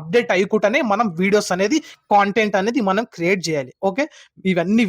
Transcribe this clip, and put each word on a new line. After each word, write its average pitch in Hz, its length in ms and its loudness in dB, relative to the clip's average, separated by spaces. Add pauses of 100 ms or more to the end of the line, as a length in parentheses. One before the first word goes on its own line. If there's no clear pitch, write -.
అప్‌డేట్ 226 360 -2
అయ్యకుండానే 208 440 0 (120)
మనం 220 160 0 (140)
వీడియోస్ 202 340 0
అనేది, 214 240 0 (340)
కంటెంట్ 202 460 2
అనేది 240 200 -2 (100)
మనం 214 160 0 (100)
క్రియేట్ 170 320 0
చేయాలి. 139 240 -4 (160)
ఓకే, 262 180 -2 (460)
ఇవన్నీ 196 360 2